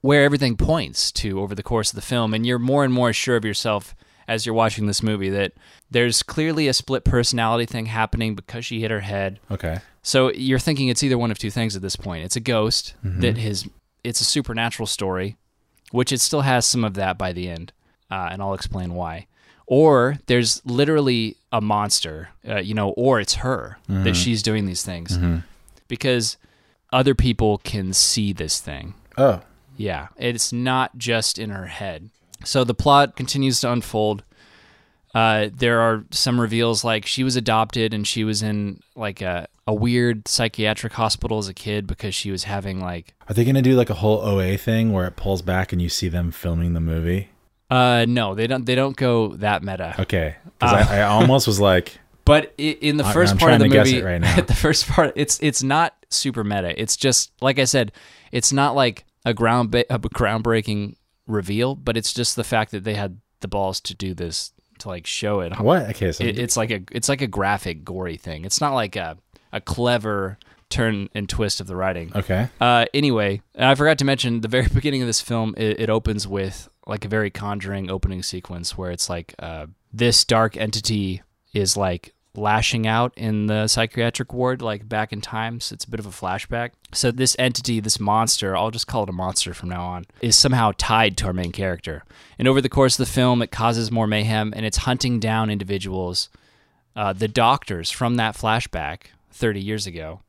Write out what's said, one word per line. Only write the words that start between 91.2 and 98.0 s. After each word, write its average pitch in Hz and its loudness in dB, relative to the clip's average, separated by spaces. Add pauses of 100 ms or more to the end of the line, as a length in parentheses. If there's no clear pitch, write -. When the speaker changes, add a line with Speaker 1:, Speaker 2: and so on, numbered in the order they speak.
Speaker 1:
our 92 -2
main 90 -4
character. 87 -6 (340)
And 123 2
over 135 6
the 127 -2
course 131 4
of 127 2
the - -6
film, 123 4
it - -4
causes 113 0
more 113 0
mayhem, 107 0
and 107 -6
it's 107 -2
hunting 123 0
down 110 0
individuals, 95 -4 (640)
uh, 101 -2
the 101 -2
doctors 113 2
from 120 -2